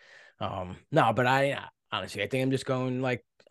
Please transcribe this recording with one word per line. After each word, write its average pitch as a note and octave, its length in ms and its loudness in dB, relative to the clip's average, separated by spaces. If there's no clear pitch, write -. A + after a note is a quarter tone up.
Um, F#2 360 -6
no, C3 220 6
but B2 120 4
I, C3+ 320 2
honestly, G2+ 320 -4
I G2+ 40 -2
think C3 160 -2
I'm C3 80 0
just C3 160 -2
going, B2+ 340 -2
like, B2+ 240 -2